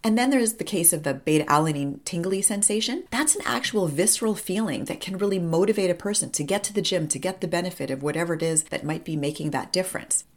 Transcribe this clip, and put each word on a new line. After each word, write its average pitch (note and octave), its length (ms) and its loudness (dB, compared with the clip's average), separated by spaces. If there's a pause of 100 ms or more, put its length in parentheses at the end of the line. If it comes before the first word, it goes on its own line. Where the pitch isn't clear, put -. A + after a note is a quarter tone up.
And A3 140 4
then B3 140 4
there's A#3 240 4
the - 100 -6
case E3+ 280 2
of D3+ 100 -2
the C#3 120 0
beta D3+ 300 2
alanine D3 600 2
tingly F#3 360 -2
sensation. A3 680 0
That's D#4 260 2
an G4 80 -6
actual G#3+ 440 0
visceral G#3 460 2
feeling F#3+ 520 -2
that - 140 -8
can F#3 180 -8
really G3 200 0
motivate F3+ 520 2
a F3 40 2
person - 360 -2
to - 120 -2
get F#3+ 220 0
to - 80 -6
the G3+ 100 0
gym, D#3+ 260 0
to D#3 100 -2
get F#3 220 -4
the F3 80 -2
benefit F3 420 -4
of C3+ 120 -4
whatever D#3+ 320 -2
it D#3+ 80 -4
is E3 220 0
that - 200 -6
might D#3+ 200 -4
be D#3+ 120 -4
making D3+ 340 -2
that C#3 220 -4
difference. - 520 -2 (120)